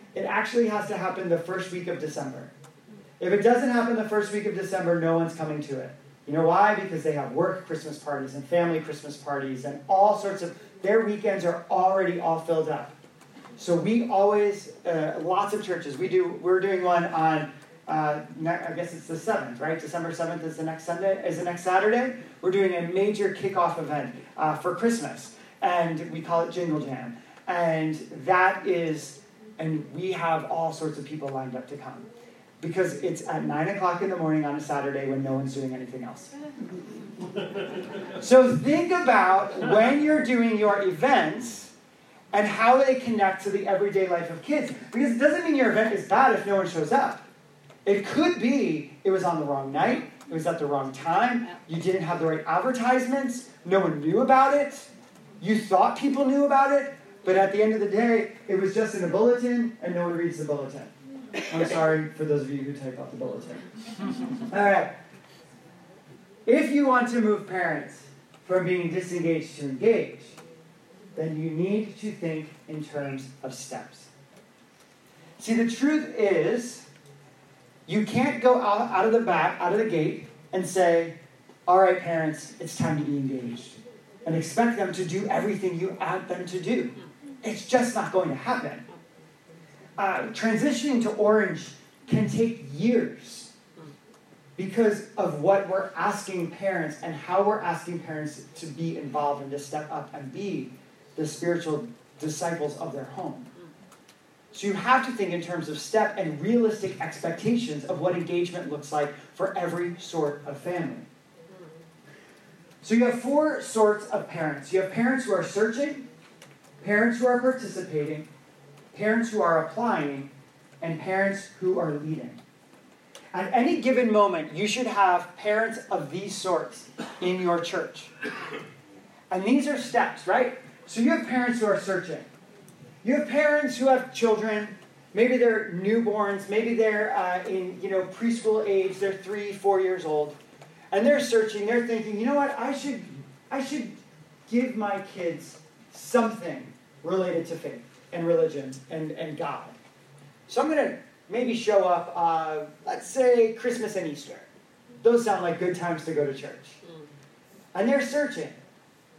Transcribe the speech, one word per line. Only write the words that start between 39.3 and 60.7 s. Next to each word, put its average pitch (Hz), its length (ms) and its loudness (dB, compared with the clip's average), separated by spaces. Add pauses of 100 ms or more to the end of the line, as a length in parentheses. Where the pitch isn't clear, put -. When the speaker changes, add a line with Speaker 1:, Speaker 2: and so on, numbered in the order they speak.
Speaker 1:
when 233 460 6
you're 302 200 4
doing 233 340 4
your 202 240 4
events 185 840 2 (720)
and 208 100 4
how 247 380 6
they 262 120 4
connect 208 480 0
to 202 60 -4
the 196 160 -2
everyday 196 440 2
life 170 200 0
of 165 140 -10
kids. 285 300 -2 (180)
Because 240 200 2
it 233 80 0
doesn't 302 260 4
mean 302 100 4
your 254 160 4
event 214 240 2
is 175 120 -4
bad 247 260 6
if - 120 -2
no 196 120 2
one 185 100 0
shows 160 240 -2
up. - 340 0 (600)
It 202 200 2
could 349 360 2
be 214 640 0
it 190 60 2
was 185 120 2
on 170 160 0
the 147 60 -2
wrong 139 260 -4
night, 180 400 0 (180)
it 165 40 -12
was 160 120 -4
at 165 140 0
the 147 60 -4
wrong 135 260 -2
time, 226 560 0 (200)
you 160 140 -6
didn't 185 200 0
have 165 180 -2
the 160 60 0
right 156 200 0
advertisements, 247 1040 0 (140)
no 190 160 4
one 156 220 0
knew 170 180 2
about 262 340 6
it, - 240 0 (640)
you 214 160 2
thought 196 400 4
people 269 280 2
knew 285 200 4
about 277 280 4
it, 277 200 2 (300)
but 185 140 4
at 196 160 4
the 208 100 4
end 220 100 4
of 208 60 0
the 196 80 0
day, 226 460 2 (140)
it 190 80 0
was 190 200 2
just 214 200 0
in 185 80 -2
a 170 40 2
bulletin 240 720 2
and 175 140 -4
no 175 140 0
one 170 80 -2
reads 160 220 -2
the 147 60 -6
bulletin. 139 420 -6 (640)